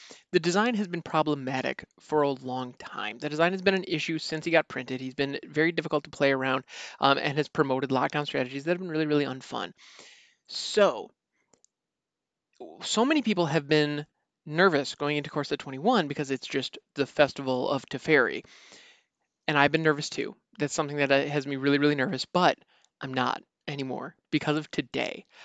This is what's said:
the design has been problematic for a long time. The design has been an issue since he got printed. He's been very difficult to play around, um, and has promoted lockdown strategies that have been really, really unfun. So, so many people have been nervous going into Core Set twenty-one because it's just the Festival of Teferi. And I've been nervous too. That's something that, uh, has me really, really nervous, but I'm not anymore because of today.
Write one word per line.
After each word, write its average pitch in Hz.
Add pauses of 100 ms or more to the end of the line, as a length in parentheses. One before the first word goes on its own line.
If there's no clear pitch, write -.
(320)
the 180
design 202
has 202
been 170
problematic 135 (160)
for 151
a 143
long 127
time. 107
The 147
design 160
has 190
been 190
an 185
issue 160
since 156
he 170
got 160
printed. 127
He's 131
been 139
very 151
difficult 156
to -
play 139
around, 131 (360)
um, 139
and 143
has 151
promoted 135
lockdown 147
strategies 139
that 165
have 180
been 185
really, 156
really 147
unfun. 127 (720)
So, - (1700)
so -
many 302
people 196
have 147
been 147 (400)
nervous 151
going 147
into 143
Core 147
Set 143
twenty-one 147
because 143
it's 131
just - (160)
the 139
Festival 131
of 135
Teferi. 120 (1040)
And 151
I've 143
been 160
nervous 151
too. - (240)
That's 147
something 147
that, 143
uh, 139
has 147
me 139
really, 139
really 147
nervous, 123
but 175 (460)
I'm 135
not 127 (260)
anymore 139 (140)
because 151
of 151
today. - (180)